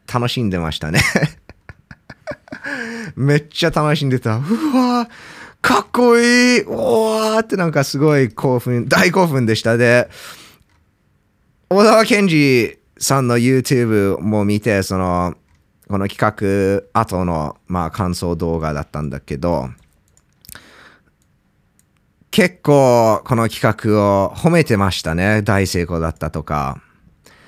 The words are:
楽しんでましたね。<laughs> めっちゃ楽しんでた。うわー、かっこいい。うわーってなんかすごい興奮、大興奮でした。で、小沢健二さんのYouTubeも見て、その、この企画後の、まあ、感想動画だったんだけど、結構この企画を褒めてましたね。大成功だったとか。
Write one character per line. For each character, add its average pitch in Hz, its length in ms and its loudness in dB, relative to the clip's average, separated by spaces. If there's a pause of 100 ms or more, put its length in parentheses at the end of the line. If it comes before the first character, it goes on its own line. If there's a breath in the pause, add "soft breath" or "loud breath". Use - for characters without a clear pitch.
(120)
楽 120 180 -2
し 127 120 -6
ん 107 80 -2
で 90 100 -4
ま 80 120 -4
し - 80 -10
た 78 120 -8
ね。 98 120 0
<laughs> - 60 -2 (2000 loud breath)
め 139 220 2
っ 151 100 -2
ち - 180 -4
ゃ 165 40 2
楽 151 260 0
し 143 100 -4
ん 135 40 0
で 127 100 0
た。 110 180 -2
う - 20 -4
わ 139 40 -6
ー、 247 640 0 (540 loud breath)
か - 180 2
っ - 120 -8
こ 233 280 4
い 247 380 4
い。 - 40 2
う - 100 -8
わ 220 640 0
ー 220 60 0
っ 220 40 -8
て 208 80 -4
な 180 100 -2
ん 160 60 -2
か 147 120 0
す - 140 -6
ご 147 220 2
い 127 100 2
興 127 300 -2
奮、 123 280 -2
大 175 240 2
興 185 160 2
奮 135 180 0
で 110 100 2
し - 60 -6
た。 117 160 0
で、 120 320 4 (1600 loud breath)
小 196 140 4
沢 220 220 6
健 208 220 2
二 131 500 2 (220)
さ 139 220 0
ん 123 60 -2
の 120 100 2
YouTube 120 840 2
も 104 260 0
見 104 140 0
て、 101 240 0
そ 95 140 -4
の、 90 380 -2 (520)
こ 101 100 -4
の 98 100 -4
企 98 760 -2 (100)
画 113 60 0
後 92 260 -2
の、 80 320 -4 (100)
ま 90 180 -4
あ、 78 60 -8
感 90 220 -4
想 87 220 -4
動 82 240 -4
画 78 140 -4
だ 73 80 -6
っ 76 60 -12
た 76 140 -10
ん 76 80 -8
だ 69 100 -10
け 73 180 -12
ど、 71 320 -2 (2500 loud breath)
結 180 320 0
構 123 600 4
こ 127 120 -2
の 113 140 0
企 107 460 -2
画 101 320 2
を - 80 -8
褒 165 140 0
め 165 140 2
て 110 140 0
ま 98 140 2
し - 100 -6
た 80 140 -4
ね。 104 260 0
大 98 240 0
成 90 180 -4
功 85 160 -6
だ 82 100 -2
っ 80 40 -8
た 78 160 -8
と 78 140 -8
か。 69 380 -6 (680 soft breath)